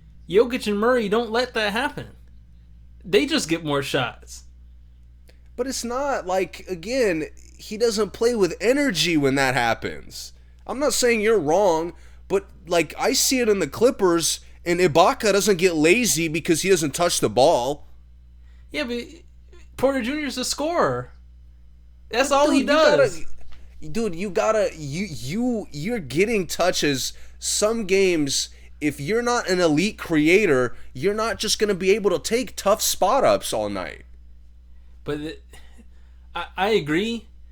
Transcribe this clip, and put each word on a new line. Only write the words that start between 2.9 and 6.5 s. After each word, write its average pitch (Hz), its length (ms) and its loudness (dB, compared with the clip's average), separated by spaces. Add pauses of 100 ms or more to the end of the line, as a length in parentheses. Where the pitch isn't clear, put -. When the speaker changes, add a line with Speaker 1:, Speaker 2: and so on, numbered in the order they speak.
Speaker 1:
They 214 220 2
just 269 240 -2
get 165 160 -2
more 143 160 0
shots. 135 600 -6 (1120)
Speaker 2:
But 247 100 -6
it's 269 180 -8
not, 240 440 -4
like, 185 420 -4